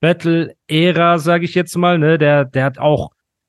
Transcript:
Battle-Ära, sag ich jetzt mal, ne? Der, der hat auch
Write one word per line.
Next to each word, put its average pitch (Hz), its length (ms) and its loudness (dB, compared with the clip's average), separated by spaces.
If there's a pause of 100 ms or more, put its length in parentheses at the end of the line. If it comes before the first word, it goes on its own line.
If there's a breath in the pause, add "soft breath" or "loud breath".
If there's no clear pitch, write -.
Battle-Ära, 170 1160 0
sag 170 240 0
ich 175 120 -6
jetzt 180 220 -4
mal, 175 220 0
ne? 156 200 2
Der, 143 280 2
der 131 180 -4
hat 135 140 -6
auch 147 320 -2 (380)